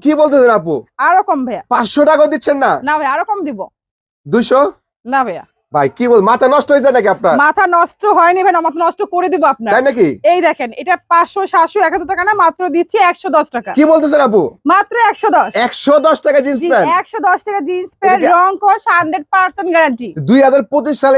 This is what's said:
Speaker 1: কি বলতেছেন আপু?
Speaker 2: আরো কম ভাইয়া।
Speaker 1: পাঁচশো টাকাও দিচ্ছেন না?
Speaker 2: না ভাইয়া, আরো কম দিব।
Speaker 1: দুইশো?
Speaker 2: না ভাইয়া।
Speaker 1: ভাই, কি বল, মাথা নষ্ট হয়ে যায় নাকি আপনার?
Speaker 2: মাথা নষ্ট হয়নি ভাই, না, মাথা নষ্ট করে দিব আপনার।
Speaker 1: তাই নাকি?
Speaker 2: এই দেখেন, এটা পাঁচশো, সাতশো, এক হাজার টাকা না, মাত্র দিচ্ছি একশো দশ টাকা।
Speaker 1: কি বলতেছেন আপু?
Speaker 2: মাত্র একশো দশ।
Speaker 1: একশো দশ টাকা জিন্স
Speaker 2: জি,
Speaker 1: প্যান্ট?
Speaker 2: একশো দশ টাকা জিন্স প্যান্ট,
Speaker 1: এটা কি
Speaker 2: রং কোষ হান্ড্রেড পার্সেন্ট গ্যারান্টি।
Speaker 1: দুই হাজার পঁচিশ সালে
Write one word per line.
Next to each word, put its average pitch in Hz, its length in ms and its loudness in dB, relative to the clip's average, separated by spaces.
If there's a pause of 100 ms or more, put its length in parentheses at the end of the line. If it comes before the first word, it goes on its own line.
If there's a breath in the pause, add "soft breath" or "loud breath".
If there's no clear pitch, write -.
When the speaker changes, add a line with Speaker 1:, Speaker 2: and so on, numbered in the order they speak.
Speaker 1:
কি 285 140 0
বলতেছেন 277 360 2
আপু? 170 240 -2 (240)
Speaker 2:
আরো 339 240 2
কম 370 220 -4
ভাইয়া। 226 240 -8
Speaker 1:
পাঁচশো 247 360 -2
টাকাও 302 220 4
দিচ্ছেন 294 300 -2
না? 247 160 0 (100)
Speaker 2:
না 285 140 -4
ভাইয়া, 294 160 -4
আরো 330 120 -4
কম 415 200 -6
দিব। 240 160 -8 (680)
Speaker 1:
দুইশো? 240 340 0 (440)
Speaker 2:
না 262 200 -2
ভাইয়া। 175 200 -10 (320)
Speaker 1:
ভাই, 143 200 2
কি 247 140 -4
বল, 226 100 4 (100)
মাথা 254 240 2
নষ্ট 294 180 0
হয়ে 277 120 4
যায় 262 120 2
নাকি 208 180 0
আপনার? 190 200 0 (100)
Speaker 2:
মাথা 349 200 0 (120)
নষ্ট 339 260 -2 (160)
হয়নি 359 280 2
ভাই, 359 100 2
না, 330 100 -2
মাথা 311 200 -6
নষ্ট 359 140 -4 (140)
করে 359 180 -2
দিব 320 100 -2 (120)
আপনার। 220 200 -6
Speaker 1:
তাই 247 140 2
নাকি? 226 200 2 (240)
Speaker 2:
এই 359 140 0
দেখেন, 285 240 -4 (100)
এটা 349 140 -2 (160)
পাঁচশো, 349 320 0 (100)
সাতশো, 359 340 0
এক 320 80 -2
হাজার 349 180 -6
টাকা 349 160 -4
না, 427 40 2 (120)
মাত্র 330 180 -2 (140)
দিচ্ছি 339 200 -2 (140)
একশো - 260 -8
দশ 294 100 0 (100)
টাকা। 214 220 -10
Speaker 1:
কি 302 140 4
বলতেছেন 302 360 2
আপু? 202 140 2 (300)
Speaker 2:
মাত্র 415 220 0 (160)
একশো - 180 -4 (100)
দশ। 214 120 0 (160)
Speaker 1:
একশো - 280 -2 (120)
দশ - 100 2 (100)
টাকা 294 200 2
জিন্স 277 160 -2
Speaker 2:
জি, 349 100 -2
Speaker 1:
প্যান্ট? 226 140 2 (140)
Speaker 2:
একশো 427 180 -10 (100)
দশ - 180 0
টাকা 403 220 -4
জিন্স 359 200 -6 (120)
প্যান্ট, 370 220 0
Speaker 1:
এটা 349 100 2
কি - 40 4
Speaker 2:
রং 370 140 2 (140)
কোষ 415 180 2 (140)
হান্ড্রেড 320 280 -2 (100)
পার্সেন্ট 370 400 -2
গ্যারান্টি। 254 340 0 (200)
Speaker 1:
দুই 254 180 4
হাজার 269 160 2 (100)
পঁচিশ 294 300 -2
সালে 269 160 4